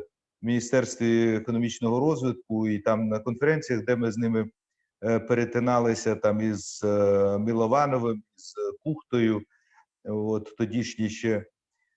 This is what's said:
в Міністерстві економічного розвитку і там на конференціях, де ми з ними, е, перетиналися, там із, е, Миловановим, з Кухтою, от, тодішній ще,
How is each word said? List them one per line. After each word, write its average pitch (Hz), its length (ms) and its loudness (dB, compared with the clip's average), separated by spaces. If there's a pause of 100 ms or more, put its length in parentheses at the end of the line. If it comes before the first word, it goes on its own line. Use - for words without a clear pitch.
(420)
в 107 40 -6
Міністерстві 117 880 2
економічного 117 640 -2
розвитку 123 680 0
і 107 100 0
там 110 300 0
на 107 100 -2
конференціях, 127 680 0
де 123 120 0
ми 117 160 0
з 101 40 -8
ними, 113 340 0 (540)
е, 113 160 2
перетиналися, 120 920 2
там 107 260 0
із, 107 440 -4
е, 101 540 2
Миловановим, 117 840 0 (140)
з - 180 -20 (300)
Кухтою, 113 580 0 (600)
от, 107 520 -4
тодішній 110 520 -2
ще, 107 360 -2 (520)